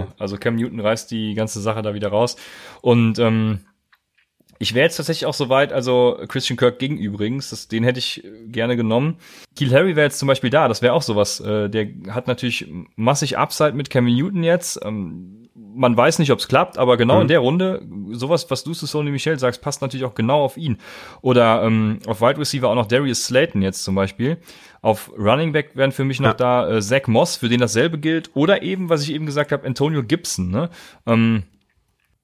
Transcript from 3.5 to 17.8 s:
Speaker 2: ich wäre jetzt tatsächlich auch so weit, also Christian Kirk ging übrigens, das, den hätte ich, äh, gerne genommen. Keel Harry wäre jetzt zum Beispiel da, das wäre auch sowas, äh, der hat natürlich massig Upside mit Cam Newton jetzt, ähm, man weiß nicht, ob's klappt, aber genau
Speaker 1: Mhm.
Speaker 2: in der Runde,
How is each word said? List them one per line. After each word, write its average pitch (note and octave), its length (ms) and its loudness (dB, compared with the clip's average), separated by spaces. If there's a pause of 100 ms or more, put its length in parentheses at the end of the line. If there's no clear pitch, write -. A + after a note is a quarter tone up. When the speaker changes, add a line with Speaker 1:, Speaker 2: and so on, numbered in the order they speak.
Speaker 2:
ich G#2 140 -4
wäre C3 120 4
jetzt - 100 -4
tatsächlich D#3+ 300 -4
auch D3+ 80 -2
so C#3 160 -2
weit, C#3+ 220 4
also B2 540 2
Christian C3 300 -4
Kirk A#2+ 240 2
ging C#3+ 180 -4
übrigens, C3 520 -4
das, - 180 -14
den A2+ 160 -2
hätte B2+ 160 0
ich, - 240 -8
äh, - 40 -20 (200)
gerne A#2 280 -2
genommen. A#2+ 420 0 (360)
Keel C3+ 180 0
Harry E3+ 220 4
wäre D3+ 120 4
jetzt C3+ 120 -4
zum C#3 80 -2
Beispiel C3 240 2
da, D3 160 4
das - 160 -2
wäre A#2+ 120 4
auch D#3 80 2
sowas, G#2 360 0
äh, G#2 320 -2
der G#2+ 160 -2 (260)
hat B2 140 -6
natürlich B2 400 -4 (300)
massig C3 420 0
Upside D3+ 360 0
mit C#3 140 -6
Cam B2 180 2
Newton E3 360 0
jetzt, E3+ 420 0
ähm, F#2+ 600 -10 (100)
man A#2 420 0
weiß C3+ 220 4
nicht, C#3+ 140 4
ob's - 160 -2
klappt, D3+ 280 2
aber B2 200 4
genau A#2+ 200 4
Speaker 1:
Mhm. F#3 60 4
Speaker 2:
in - 60 2
der D#3+ 100 4
Runde, F3 480 0 (240)